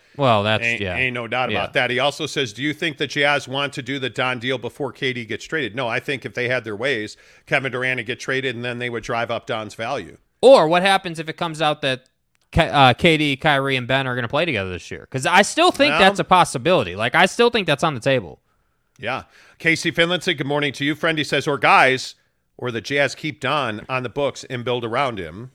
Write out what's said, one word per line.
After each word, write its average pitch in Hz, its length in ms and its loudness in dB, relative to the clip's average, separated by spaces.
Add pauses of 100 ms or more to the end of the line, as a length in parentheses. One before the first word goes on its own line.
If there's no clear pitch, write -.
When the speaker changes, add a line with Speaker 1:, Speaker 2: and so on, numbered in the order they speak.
(160)
Speaker 1:
Well, 117 280 4
that's, 107 200 0
Speaker 2:
ain't, 117 180 -2
Speaker 1:
yeah. 92 160 -4
Speaker 2:
ain't 127 180 -2
no 120 120 -6
doubt 123 220 -2
Speaker 1:
Yeah. 104 80 -2
Speaker 2:
about 98 160 -4
that. 127 160 0
He 127 80 -2
also 143 300 -2
says, 135 260 -6
"Do 123 80 -14
you 151 120 -2
think 151 260 -6
the 151 80 -2
Jazz 143 400 0
want 135 260 -4
to - 80 -8
do 135 160 -6
the 127 140 -6
Don 127 260 -2
deal 127 220 -4
before 120 320 -8
K 131 200 -4
D 123 140 -10
gets 107 200 -8
traded?" 131 300 -6
No, 127 120 -4
I 117 120 -4
think 131 240 -6
if 117 120 -12
they 123 140 -2
had 123 160 -2
their 110 100 -8
ways, 110 420 -4 (300)
Kevin 135 240 -2
Durant 127 260 -2
would 117 80 -8
get 117 140 -6
traded, 131 360 -4
and 117 80 -10
then 120 140 -6
they 123 140 -6
would 117 120 -8
drive 117 280 -4
up 110 160 -6
Don's 110 260 -6
value. 113 440 -8 (240)
Speaker 1:
Or 220 260 10
what 175 160 4
happens 190 340 0
if 160 100 -10
it 156 100 -10
comes 160 220 -6
out 151 220 0
that 131 240 -2 (460)
K-, 160 180 2
uh, 135 240 8
K 160 240 4
D, 147 180 0
Kyrie, 135 420 2
and 123 100 -4
Ben 135 180 0
are 127 80 -2
gonna 123 140 -2
play 143 180 0
together 101 240 -2
this 90 220 -10
year? 85 180 -12
'Cause 131 160 -6
I 175 160 6
still 311 300 4
think 285 220 2
Speaker 2:
Well 226 80 2
Speaker 1:
that's 190 180 6
a 170 40 -2
possibility. 147 720 2
Like, 113 200 -2
I 170 100 6
still 240 240 2
think 220 160 0
that's 147 180 0
on 156 120 0
the 120 40 -8
table. 107 420 -2 (580)
Speaker 2:
Yeah. 113 240 -6 (340)
Casey 165 320 0
Finland 170 320 0
said, 170 160 -2
"Good 143 80 -6
morning 143 280 -2
to 143 120 -6
you, 147 80 0
friend." 160 240 -2
He 151 60 -2
says, 143 240 -2
"Or 139 100 0
guys, 147 560 4 (440)
or 120 120 -8
the 113 120 -6
Jazz 143 340 -2
keep 147 240 -8
Don 127 500 -4
on 127 140 -4
the 123 60 -8
books 139 340 -6
and 123 200 -8
build 120 220 -4
around 120 320 -2
him." 92 380 -12